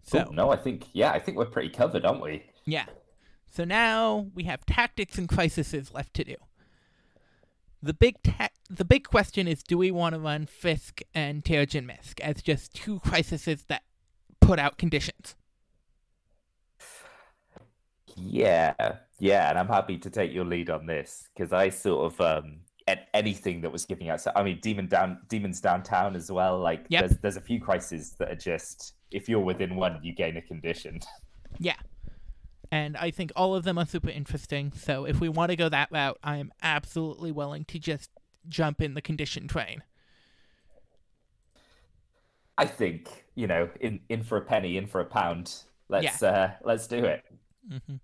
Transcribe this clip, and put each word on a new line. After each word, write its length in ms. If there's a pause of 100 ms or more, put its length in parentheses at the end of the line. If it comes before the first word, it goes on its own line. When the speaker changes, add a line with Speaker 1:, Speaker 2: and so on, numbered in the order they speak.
(120)
Speaker 1:
Cool. 140
Speaker 2:
So 60
Speaker 1:
No, 200
I 60
think, 360
yeah, 180
I 80
think 180
we're 80
pretty 240
covered, 360
aren't 160
we? 220 (220)
Speaker 2:
Yeah. 200 (680)
So 120
now 720
we 120
have 200
tactics 520
and 120
crises 640
left 220
to 80
do. 120 (1500)
The 120
big 300
ta-, 260 (200)
the 160
big 220
question 400
is, 140
do 160
we 140
wanna 280
run 260
Fisk 560 (120)
and 300
Terrigen 420
Mist 360
as 200
just 320
two 280
crises 420 (240)
that 160 (560)
put 180
out 200
conditions? 580 (2750)
Speaker 1:
Yeah, 580 (460)
yeah, 300
and 80
I'm 100
happy 300
to 120
take 240
your 120
lead 240
on 160
this, 500
'cause 160
I 180
sort 440
of, 80
um, 400 (260)
a-, 280
anything 460
that 100
was 140
giving 240
out, 120
so, 140
I 80
mean, 180
Demon 260
Down-, 400
Demons 320
Downtown 560
as 160
well, 280
like, 300
Speaker 2:
Yep. 120
Speaker 1:
there's, 200
there's 160
a 40
few 180
crises 600
that 100
are 60
just, 580 (180)
if 160
you're 120
within 360
one, 280
you 100
gain 240
a 40
condition. 640
<laughs> 540
Speaker 2:
Yeah. 160 (960)
And 260
I 140
think 240
all 200
of 80
them 140
are 80
super 240
interesting, 600
so 340
if 140
we 100
wanna 260
go 140
that 220
route, 320
I 140
am 140 (120)
absolutely 680
willing 340
to 140
just 300 (380)
jump 340
in 140
the 60
condition 460
train. 360 (2750)
Speaker 1:
I 80
think, 600 (100)
you 120
know, 220 (100)
in, 300
in 140
for 140
a 40
penny, 360
in 100
for 140
a 40
pound. 480 (360)
Let's, 320
Speaker 2:
Yeah. 80
Speaker 1:
uh, 220 (120)
let's 240
do 180
it. 180 (480)
Speaker 2:
Mm-hmm. 320